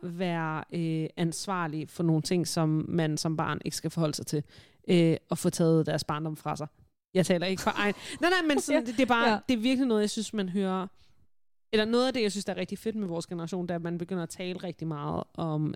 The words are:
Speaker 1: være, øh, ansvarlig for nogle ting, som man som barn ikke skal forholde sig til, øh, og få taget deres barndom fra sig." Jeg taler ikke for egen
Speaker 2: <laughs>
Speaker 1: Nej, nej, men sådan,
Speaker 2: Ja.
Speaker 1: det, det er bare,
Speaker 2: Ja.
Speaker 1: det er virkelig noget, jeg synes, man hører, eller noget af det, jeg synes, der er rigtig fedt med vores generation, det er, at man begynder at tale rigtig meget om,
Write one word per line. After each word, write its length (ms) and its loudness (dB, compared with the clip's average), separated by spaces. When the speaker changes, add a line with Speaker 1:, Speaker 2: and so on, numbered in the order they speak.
Speaker 1:
være, 680 -2
øh, 440 0
ansvarlig 760 -2
for 120 -4
nogle 200 4
ting, 260 0
som 200 0
man 300 0
som 180 -2
barn 280 -2
ikke 120 -6
skal 140 -6
forholde 240 0
sig 120 -8
til, 160 -2
øh, 280 6
og 80 -2
få 120 0
taget 360 4
deres 180 0
barndom 320 -4
fra 200 -4
sig." 100 -6
Jeg 120 4
taler 200 2
ikke 160 -2
for 140 0
egen 180 2
Speaker 2:
<laughs> 120 -12
Speaker 1:
Nej, 100 4
nej, 180 4
men 120 2
sådan, 200 2
Speaker 2:
Ja. 60 -4
Speaker 1:
det, 100 -6
det 60 4
er 40 4
bare, 240 4
Speaker 2:
Ja. 80 2
Speaker 1:
det 60 2
er 60 2
virkelig 280 2
noget, 120 4
jeg 100 2
synes, 240 -6
man 140 0
hører, 380 0
eller 120 4
noget 220 2
af 60 0
det, 100 0
jeg 80 2
synes, 140 -4
der 80 -4
er 40 -8
rigtig 220 -6
fedt 180 -4
med 120 -2
vores 180 -4
generation, 400 -4
det 40 -4
er, 60 -2
at 60 -6
man 160 -4
begynder 240 -4
at 60 -6
tale 300 -8
rigtig 300 -8
meget 340 -4
om, 420 -2